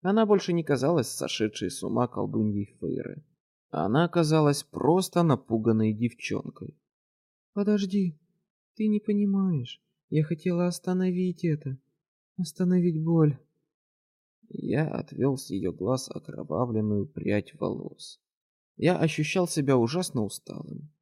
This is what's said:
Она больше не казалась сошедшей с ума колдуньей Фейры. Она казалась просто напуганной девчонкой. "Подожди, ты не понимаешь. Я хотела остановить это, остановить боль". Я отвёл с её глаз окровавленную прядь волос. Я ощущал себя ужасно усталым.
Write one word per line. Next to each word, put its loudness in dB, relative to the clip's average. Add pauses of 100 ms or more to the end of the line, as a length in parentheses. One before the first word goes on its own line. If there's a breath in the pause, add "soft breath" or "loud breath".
Она 4
больше 4
не 2
казалась 2
сошедшей -4
с -10
ума 0
колдуньей -2
Фейры. -8 (460)
Она 0
казалась 2
просто 0
напуганной 2
девчонкой. -6 (800)
"Подожди, 0 (580)
ты -2
не 2
понимаешь. 0 (300)
Я 2
хотела -2
остановить -2
это, -2 (600)
остановить 0
боль". 4 (1120)
Я 0
отвёл -2
с -10
её -2
глаз -2
окровавленную -2
прядь -4
волос. -8 (580)
Я 2
ощущал 0
себя 2
ужасно 0
усталым. -12 (100)